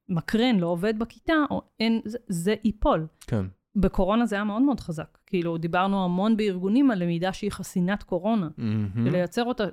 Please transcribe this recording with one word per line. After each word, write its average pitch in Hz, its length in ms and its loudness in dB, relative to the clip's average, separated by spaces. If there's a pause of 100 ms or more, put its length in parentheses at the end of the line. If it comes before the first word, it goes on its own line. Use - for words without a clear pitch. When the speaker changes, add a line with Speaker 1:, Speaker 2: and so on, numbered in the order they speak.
Speaker 1:
מקרן 220 500 2
לא 170 80 0
עובד 190 320 0
בכיתה, 302 520 0
או - 120 -4 (180)
אין, 226 240 2
זה, 214 140 -8 (100)
זה 175 260 0 (100)
ייפול. 196 420 2 (200)
Speaker 2:
כן. 101 200 -2 (300)
Speaker 1:
בקורונה 202 500 2
זה 208 100 -2
היה 202 80 -2
מאוד 214 180 0
מאוד 277 180 2
חזק, 160 460 -10
כאילו, 170 320 -2
דיברנו 185 460 0
המון 190 320 2
בארגונים 208 540 2
על 185 120 0
למידה 175 300 -2
שהיא 202 180 -6
חסינת 190 520 -2
קורונה, 185 460 -2 (100)
Speaker 2:
מהמם. 107 360 0
Speaker 1:
ולייצר 175 500 0
אותה, 240 280 -2